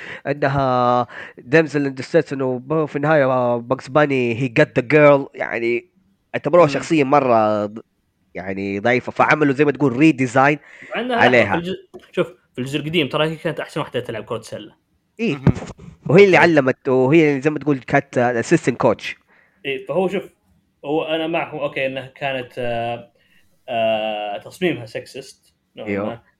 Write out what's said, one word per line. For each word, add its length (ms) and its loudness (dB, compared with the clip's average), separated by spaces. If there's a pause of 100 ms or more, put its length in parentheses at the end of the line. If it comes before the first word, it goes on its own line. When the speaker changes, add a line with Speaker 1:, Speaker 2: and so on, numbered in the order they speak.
(280)
Speaker 1:
إنها 800 0 (320)
damsel 480 2
in 140 -4
distress"، 320 0
إنه 260 -4
ب-، 260 -4
في 100 -8
النهاية، 300 2
آه، 320 0
باكس 300 -6
باني 600 0
he 40 -10 (100)
got 40 4
the 180 -2 (100)
girl، 400 6
يعني 560 -4 (460)
اعتبروها 300 4
Speaker 2:
مم. 60 0
Speaker 1:
شخصية 320 0
مرة 600 2
ض-، 160 -12 (560)
يعني 420 -6
ضعيفة، 320 -2
فعملوا 420 2
زي 120 0
ما 60 4
تقول 220 -2
redesign 640 2 (380)
Speaker 3:
مع 60 -6
إنها 140 -6
Speaker 1:
عليها. 280 4
Speaker 3:
لحظة، 180 -2
في 60 -10
الجزء، 200 -10 (240)
شوف، 160 -2
في 320 -18
الجزء 200 -6
القديم 300 -2
ترى 200 -2
هي 60 -8
كانت 240 -8
أحسن 200 -10
واحدة 200 -6
تلعب 240 -8
كرة 180 -8
سلة. 340 -16 (440)
Speaker 1:
إيه. 160 -2
Speaker 2:
مهم. 100 -12 (600)
Speaker 1:
وهي 200 8
اللي 120 6
Speaker 3:
أوكي. 120 6
Speaker 1:
علمت، 400 0
وهي 520 4
زي 80 0
ما 100 -2
تقول 180 0
كانت 680 -2
assistant 420 0
coach. 280 -2 (500)
Speaker 3:
إيه، 200 -6
فهو 220 -2
شوف، 160 -6 (600)
هو 180 -4
أنا 240 -6
معه، 320 -6
أوكي، 260 -6
إنها 220 -8
كانت، 500 -10
آه، 540 -6 (580)
آه، 680 -4
تصميمها 480 -6
سكسست 680 -16 (220)
نوعًا 140 -12
Speaker 1:
أيوه. 160 -4
Speaker 3:
ما. 160 -10 (180)